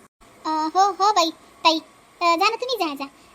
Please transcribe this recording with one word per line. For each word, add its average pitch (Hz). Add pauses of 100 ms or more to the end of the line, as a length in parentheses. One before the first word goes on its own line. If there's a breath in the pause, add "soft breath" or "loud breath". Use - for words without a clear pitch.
(440)
अं, 311
हो, 381
हो 415
बाई, 339 (340)
ताई. 320 (420)
अं, 339
जा 370
ना 440
तुम्ही, 466
जा, 294
जा. 277 (300 loud breath)